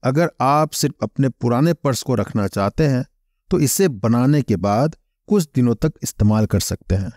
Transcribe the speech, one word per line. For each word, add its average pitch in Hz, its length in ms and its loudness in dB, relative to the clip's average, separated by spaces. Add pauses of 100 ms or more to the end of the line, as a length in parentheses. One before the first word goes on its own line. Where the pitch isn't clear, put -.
अगर 151 260 0 (100)
आप 147 300 2
सिर्फ - 320 -2
अपने 135 260 0
पुराने 127 460 0
पर्स 135 280 -4
को 127 120 -2
रखना 101 320 -2
चाहते 101 400 0
हैं, 131 200 0 (440)
तो 175 100 2
इसे 165 280 2
बनाने 123 540 2
के 110 140 -2
बाद 104 400 0 (300)
कुछ 202 280 0
दिनों 123 200 2
तक 156 180 -2 (100)
इस्तेमाल 110 440 0
कर 98 140 0
सकते - 340 -6
हैं 98 220 -4